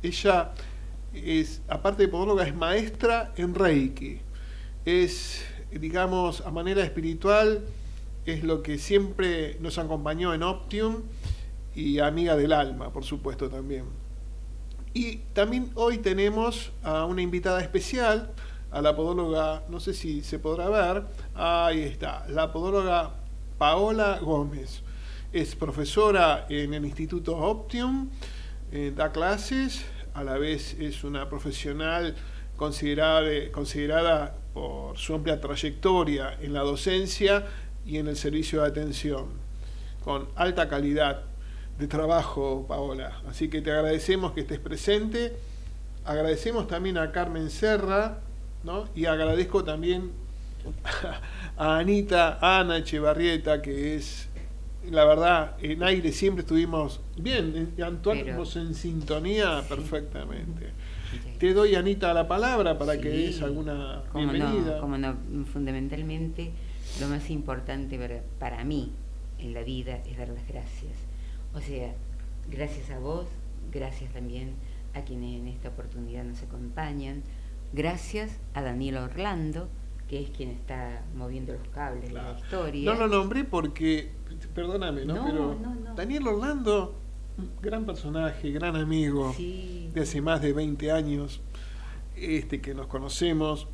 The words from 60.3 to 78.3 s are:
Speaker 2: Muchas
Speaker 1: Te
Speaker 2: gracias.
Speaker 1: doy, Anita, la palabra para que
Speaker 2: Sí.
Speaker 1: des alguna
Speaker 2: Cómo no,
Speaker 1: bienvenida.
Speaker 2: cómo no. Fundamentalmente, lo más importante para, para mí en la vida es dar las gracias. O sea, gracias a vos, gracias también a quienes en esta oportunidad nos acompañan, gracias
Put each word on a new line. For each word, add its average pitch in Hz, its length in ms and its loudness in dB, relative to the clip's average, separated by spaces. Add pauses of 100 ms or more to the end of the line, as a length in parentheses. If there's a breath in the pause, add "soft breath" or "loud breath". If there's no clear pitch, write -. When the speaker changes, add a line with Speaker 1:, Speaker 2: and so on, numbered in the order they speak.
Speaker 2:
Muchas - 120 -6
Speaker 1:
Te 127 60 -8
Speaker 2:
gracias. 180 260 4
Speaker 1:
doy, 208 200 8
Anita, 185 380 4
la 165 140 4
palabra 196 500 4
para 147 220 2
que 151 120 -2
Speaker 2:
Sí. 160 140 2
Speaker 1:
des 170 160 -2
alguna 143 720 -4
Speaker 2:
Cómo 151 140 0
no, 147 80 2
Speaker 1:
bienvenida. 151 460 2
Speaker 2:
cómo 143 180 -2
no. 131 180 0 (360)
Fundamentalmente, 156 1000 -4 (480 loud breath)
lo 139 80 -2
más 147 220 -2
importante 135 680 -4
para, 120 240 -6 (180)
para 123 240 -6
mí 135 280 -2 (480)
en 117 140 -6
la 117 100 -6
vida 127 360 -6 (100)
es 123 80 -6
dar 120 120 -6
las 117 180 -6
gracias. 123 460 -8 (600 loud breath)
O 151 80 -6
sea, 127 320 -4 (580)
gracias 147 380 -4
a 135 100 -6
vos, 165 280 -4 (440)
gracias 131 420 -6
también 127 400 -6 (400 loud breath)
a 143 80 -6
quienes 123 380 -6
en 120 80 -6
esta 127 220 -8
oportunidad 120 560 -6
nos 120 180 -8
acompañan, 139 800 -6 (500 loud breath)
gracias 175 580 -2 (220)